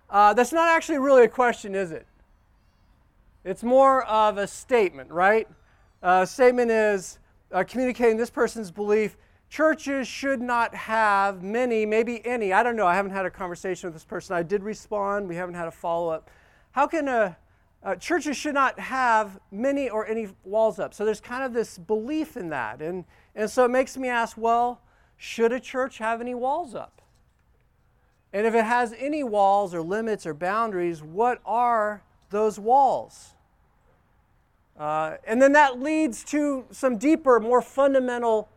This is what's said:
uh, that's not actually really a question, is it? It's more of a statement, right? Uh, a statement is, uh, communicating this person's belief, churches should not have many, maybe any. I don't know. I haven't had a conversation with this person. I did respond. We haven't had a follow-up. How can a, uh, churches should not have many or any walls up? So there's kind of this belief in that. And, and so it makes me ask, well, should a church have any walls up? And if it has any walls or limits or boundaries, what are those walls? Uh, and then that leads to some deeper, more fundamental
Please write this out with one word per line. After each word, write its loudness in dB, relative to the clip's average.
uh, 6
that's 2
not 4
actually 0
really 6
a 6
question, -2
is -6
it? -14
It's -8
more 6
of 2
a -2
statement, -2
right? 2
Uh, 4
a 0
statement 4
is, 0
uh, 0
communicating 0
this -4
person's -4
belief, 0
churches -2
should -6
not -2
have 0
many, -2
maybe -2
any. -2
I 4
don't -2
know. 2
I 2
haven't -2
had -4
a -6
conversation -8
with -10
this -20
person. -8
I 0
did -4
respond. -4
We -8
haven't -8
had -8
a -10
follow-up. -4
How 2
can -2
a, 0
uh, -4
churches -4
should -6
not 0
have 0
many -2
or -4
any -6
walls 0
up? -6
So -6
there's 0
kind -8
of -6
this -4
belief -4
in -8
that. -6
And, -8
and -4
so 2
it 2
makes 0
me -6
ask, -4
well, 0
should -2
a -4
church -6
have -4
any -8
walls -6
up? -16
And -2
if 2
it 4
has 0
any -4
walls 2
or -4
limits -4
or -6
boundaries, -4
what -2
are 0
those -2
walls? 0
Uh, -4
and 0
then 8
that 4
leads -2
to -4
some -4
deeper, 4
more 2
fundamental 0